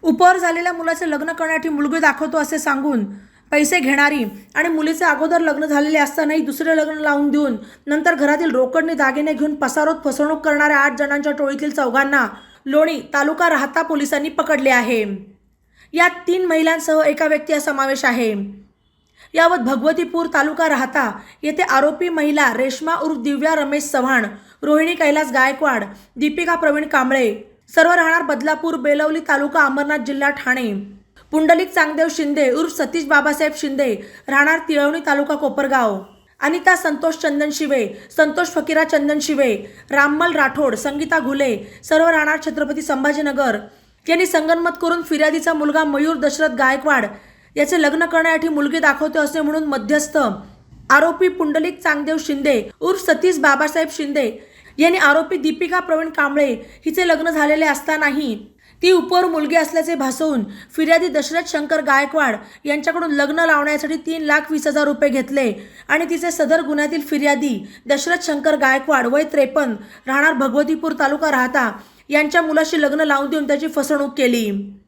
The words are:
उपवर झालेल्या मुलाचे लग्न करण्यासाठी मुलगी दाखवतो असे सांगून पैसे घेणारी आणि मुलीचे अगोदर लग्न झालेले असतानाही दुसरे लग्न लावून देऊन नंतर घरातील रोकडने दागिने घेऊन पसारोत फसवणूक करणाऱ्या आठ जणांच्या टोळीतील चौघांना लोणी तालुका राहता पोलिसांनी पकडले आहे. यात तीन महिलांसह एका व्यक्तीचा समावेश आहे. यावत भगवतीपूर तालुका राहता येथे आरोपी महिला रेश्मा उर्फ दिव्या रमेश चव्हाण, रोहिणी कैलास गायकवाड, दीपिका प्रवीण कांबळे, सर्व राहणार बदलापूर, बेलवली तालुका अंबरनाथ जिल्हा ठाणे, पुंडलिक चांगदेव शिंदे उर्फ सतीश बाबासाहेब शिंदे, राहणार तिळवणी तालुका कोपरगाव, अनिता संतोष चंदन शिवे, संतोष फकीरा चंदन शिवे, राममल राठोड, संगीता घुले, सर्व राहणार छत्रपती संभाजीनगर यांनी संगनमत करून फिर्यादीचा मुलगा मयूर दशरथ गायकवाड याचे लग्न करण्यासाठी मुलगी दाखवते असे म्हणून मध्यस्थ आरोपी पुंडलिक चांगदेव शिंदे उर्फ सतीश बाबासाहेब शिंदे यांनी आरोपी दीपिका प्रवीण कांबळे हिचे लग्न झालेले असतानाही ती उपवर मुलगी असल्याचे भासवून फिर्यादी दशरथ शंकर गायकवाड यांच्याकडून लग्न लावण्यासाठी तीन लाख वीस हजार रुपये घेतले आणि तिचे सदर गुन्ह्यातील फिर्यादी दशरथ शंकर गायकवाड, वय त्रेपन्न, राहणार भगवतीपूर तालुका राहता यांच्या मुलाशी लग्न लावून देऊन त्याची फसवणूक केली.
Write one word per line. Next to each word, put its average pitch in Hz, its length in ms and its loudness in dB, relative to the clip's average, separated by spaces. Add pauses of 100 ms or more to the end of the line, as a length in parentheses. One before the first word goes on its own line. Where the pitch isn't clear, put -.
(120)
उपवर 359 240 6
झालेल्या 349 360 -2
मुलाचे 330 380 -4
लग्न 302 220 -4
करण्यासाठी 320 360 -4
मुलगी 294 300 -2
दाखवतो 311 400 0
असे 302 200 -2
सांगून 269 460 -2 (460)
पैसे 294 300 2
घेणारी 277 440 2 (300)
आणि 320 140 0
मुलीचे 320 360 0
अगोदर 320 360 2
लग्न 311 260 0
झालेले 294 320 2
असतानाही 294 420 0
दुसरे 311 360 0
लग्न 311 220 -2
लावून 294 320 0
देऊन 285 260 0 (300)
नंतर 302 280 0
घरातील 294 360 0
रोकडने 254 440 0
दागिने 285 380 0
घेऊन 294 220 -2
पसारोत 302 400 0 (100)
फसवणूक 294 400 -2
करणाऱ्या 294 340 2
आठ 277 200 2
जणांच्या 285 340 -2
टोळीतील 285 380 -2
चौघांना 277 560 0 (400)
लोणी 302 340 2 (140)
तालुका 311 360 2
राहता 285 320 0
पोलिसांनी 294 460 -2
पकडले 302 420 0
आहे. 233 340 2 (920)
यात 349 160 4 (160)
तीन 370 200 2
महिलांसह 320 600 2
एका 302 200 0
व्यक्तीचा 302 340 0
समावेश 269 440 -2
आहे. 240 300 0 (1000)
यावत 330 240 4
भगवतीपूर 277 760 0
तालुका 311 340 0
राहता 262 420 0 (320)
येथे 302 200 -2
आरोपी 294 460 2
महिला 294 480 2
रेश्मा 269 380 -2
उर्फ 311 240 -4
दिव्या 285 360 -2
रमेश 294 360 -2
चव्हाण, 254 360 0 (360)
रोहिणी 311 320 2
कैलास 302 380 0
गायकवाड, 262 520 0 (320)
दीपिका 302 380 0
प्रवीण 311 340 0
कांबळे, 262 460 2 (400)
सर्व 330 180 6
राहणार 330 300 2
बदलापूर, 311 540 -2
बेलवली 302 520 0
तालुका 285 360 2
अंबरनाथ 285 340 -2
जिल्हा 277 320 -2
ठाणे, 254 420 -2 (600)
पुंडलिक 320 380 4
चांगदेव 311 400 0
शिंदे 294 420 0
उर्फ 311 200 -2
सतीश 320 320 -4
बाबासाहेब 302 520 2
शिंदे, 269 380 -2 (340)
राहणार 285 300 2 (100)
तिळवणी 294 380 0
तालुका 285 280 0
कोपरगाव, 269 640 0 (420)
अनिता 349 360 2
संतोष 320 400 -2
चंदन 294 360 -2
शिवे, 277 340 0 (300)
संतोष 311 320 2
फकीरा 311 360 0
चंदन 302 340 0
शिवे, 285 360 0 (360)
राममल 294 420 2
राठोड, 277 420 0
संगीता 294 440 -2
घुले, 269 380 -2 (280)
सर्व 320 240 4
राहणार 311 380 2
छत्रपती 294 360 -4
संभाजीनगर 277 760 0 (480)
यांनी 349 200 2
संगनमत 339 540 0
करून 339 220 -2
फिर्यादीचा 311 500 0
मुलगा 302 320 0
मयूर 294 320 0
दशरथ 294 420 0
गायकवाड 269 480 0 (500)
याचे 294 260 2
लग्न 311 220 2
करण्यासाठी 330 440 0
मुलगी 294 300 -2
दाखवते 302 400 0
असे 302 220 -2
म्हणून 311 240 -2
मध्यस्थ 294 540 -2 (720)
आरोपी 320 380 4
पुंडलिक 330 540 -2
चांगदेव 302 380 0
शिंदे 277 420 0 (180)
उर्फ 381 200 0
सतीश 339 380 2
बाबासाहेब 302 540 2
शिंदे 285 380 -2 (480)
यांनी 339 200 4
आरोपी 320 380 2
दीपिका 311 440 -2
प्रवीण 330 280 -2
कांबळे 285 380 0 (400)
हिचे 359 220 0
लग्न 320 220 2
झालेले 302 360 2
असतानाही 294 680 -2 (480)
ती 349 100 4
उपवर 359 320 2
मुलगी 320 320 0
असल्याचे 320 380 0
भासवून 269 500 -2 (320)
फिर्यादी 330 320 2
दशरथ 311 400 -2
शंकर 302 320 -2
गायकवाड 285 560 0 (280)
यांच्याकडून 311 460 -2
लग्न 285 300 0
लावण्यासाठी 302 560 0
तीन 320 260 -6
लाख 302 280 0
वीस 311 160 -2
हजार 294 180 2
रुपये 285 260 0
घेतले 262 420 -2 (360)
आणि 320 220 0
तिचे 339 200 -2
सदर 320 320 2
गुन्ह्यातील 294 380 -2
फिर्यादी 285 580 0 (300)
दशरथ 339 340 0
शंकर 302 340 0
गायकवाड, 269 500 2
वय 285 160 2
त्रेपन्न, 285 520 0 (320)
राहणार 285 260 2
भगवतीपूर 294 600 0
तालुका 294 380 0
राहता 254 400 0 (380)
यांच्या 302 340 2
मुलाशी 311 400 0
लग्न 294 180 0
लावून 285 300 0
देऊन 302 160 -2
त्याची 294 220 0
फसवणूक 285 480 -2
केली. 226 560 -2 (160)